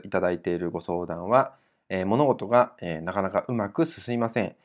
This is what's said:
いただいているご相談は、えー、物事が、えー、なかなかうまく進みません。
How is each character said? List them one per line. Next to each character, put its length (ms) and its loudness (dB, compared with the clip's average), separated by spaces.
い 60 -12
た 100 2
だ 100 2
い 100 -2
て 140 0
い 40 -2
る 120 -2
ご 100 -6
相 260 -4
談 240 -6
は、 240 4
え 140 -2
ー、 40 -2
物 200 4
事 220 0
が、 340 4
え 160 -6
ー、 20 -8
な 140 -6
か 80 0
な 80 -2
か 180 -2
う 60 -2
ま 160 -2
く 160 0
進 260 -10
み 60 -2
ま 100 0
せ 140 -2
ん。 120 -4